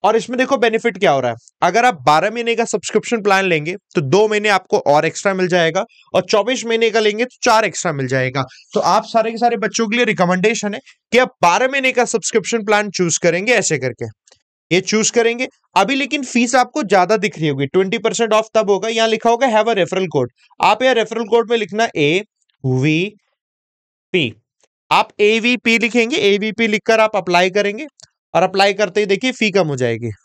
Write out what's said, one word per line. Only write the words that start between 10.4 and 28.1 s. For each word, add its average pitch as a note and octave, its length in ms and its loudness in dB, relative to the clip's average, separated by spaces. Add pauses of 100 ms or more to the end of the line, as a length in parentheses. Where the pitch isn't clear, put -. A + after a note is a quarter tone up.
है G#3+ 60 -12 (340)
कि - 40 4
आप B3+ 240 0
बारह F#3 260 2
महीने C4 240 0
का A#3+ 140 0
सब्सक्रिप्शन A3 600 -4
प्लान G#3 260 0
चूज E3+ 260 -2
करेंगे, F#3 360 0
ऐसे F3 240 0
करके B2 280 -6 (680)
ये F3+ 120 2
चूज G#3+ 260 0
करेंगे। A#3 380 0 (280)
अभी G3 200 2
लेकिन C#4 300 -4
फीस A#3+ 300 0
आपको B3+ 300 0
ज्यादा F#3+ 320 2
दिख F#3 220 -4
रही D#3+ 80 -2
होगी, C#3 200 -2
ट्वेंटी F#3+ 320 0
परसेंट G#3+ 340 -2
ऑफ A3 220 2
तब G#3+ 140 2
होगा, G3+ 200 0
यहाँ A3+ 180 0
लिखा A3 220 0
होगा A#3 200 2
have G#3+ 180 2
a A#3 80 0
referral F#3 400 -2
code। B2 160 0 (280)
आप E3+ 240 2
यहाँ C4 120 4
रेफरल A3+ 300 -2
कोड A3 260 0
में A#3 60 0
लिखना G#3+ 300 -2 (100)
एवीपी। D#3 1160 -2 (1800)
आप F#3+ 180 0 (120)
एवीपी A3+ 580 2
लिखेंगे, A#3+ 380 0 (100)
एवीपी G#3 400 0
लिखकर A3 320 0
आप G#3+ 180 0
अप्लाई F3+ 340 0
करेंगे, G#3 360 -4 (460)